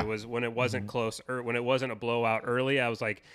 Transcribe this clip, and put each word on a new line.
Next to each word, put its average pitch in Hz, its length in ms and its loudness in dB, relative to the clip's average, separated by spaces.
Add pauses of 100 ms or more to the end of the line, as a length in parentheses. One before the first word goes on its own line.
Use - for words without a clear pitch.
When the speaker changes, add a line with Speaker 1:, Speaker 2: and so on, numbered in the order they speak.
Speaker 1:
when - 20 0
it 107 40 -2
was, 110 180 -4
when 120 160 -2
it 117 100 -4
wasn't 120 300 0
Speaker 2:
Mm-hmm. 104 80 -8
Speaker 1:
close, 113 360 -2
or 127 140 -4
when 120 140 -2
it 120 80 0
wasn't 127 300 2
a - 20 -4
blowout 113 500 2
early, 131 340 2
I 123 100 2
was 113 120 -2
like, 107 220 -2 (120)